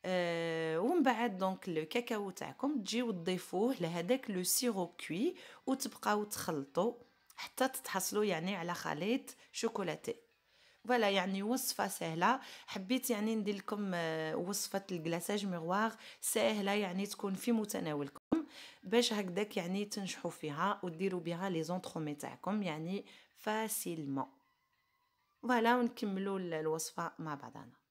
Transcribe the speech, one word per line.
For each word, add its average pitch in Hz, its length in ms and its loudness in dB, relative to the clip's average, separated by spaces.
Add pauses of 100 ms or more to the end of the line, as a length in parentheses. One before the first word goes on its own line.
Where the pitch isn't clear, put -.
آه، 165 720 0
ومن 285 240 4
بعد 226 340 2
دونك 190 320 -2
لو 160 160 0
كاكاو 214 440 -2
تاعكم 254 540 -4
تجيو 226 280 0
تضيفوه 185 680 0
لهذاك 175 520 0
لو 180 120 0
سيرو 190 440 2
كوي 233 480 -2 (320)
وتبقاو 214 560 0
تخلطوا 180 680 0 (420)
حتى - 320 0
تتحصلوا، 202 560 0
يعني، 185 320 2
على 175 180 -2
خليط 175 600 -2 (160)
شوكولاتي. 202 640 -2 (720)
فوالا، 226 220 6
يعني، 190 340 2
وصفه 226 440 0
سهله، 175 520 2 (280)
حبيت، 208 420 0
يعني، 220 260 2
ندير 208 200 0
لكم، 202 380 -4
آه، 160 420 0
وصفه 190 560 -2
الكلاصاج 175 540 0
ميغوار 185 460 2 (300)
سهله، 214 500 4
يعني، 196 340 2
تكون 202 280 -4
في 190 180 0
متناولكم 175 680 0 (640)
باش 233 300 4
هكذاك، 208 440 0
يعني، 190 280 0
تنجحوا 190 460 -4
فيها 160 520 0
وديروا 180 360 0
بها 170 300 -2
لي 160 140 2
زونترومي 160 520 -2
تاعكم، 196 480 -4
يعني، 170 420 -4 (300)
فاسيلمون. 170 920 -2 (1160)
فوالا، 233 340 6
ونكملوا 196 640 0
ال-، 175 140 -4
الوصفه 160 680 -2
مع 156 160 -4
بعضنا. - 440 -14 (120)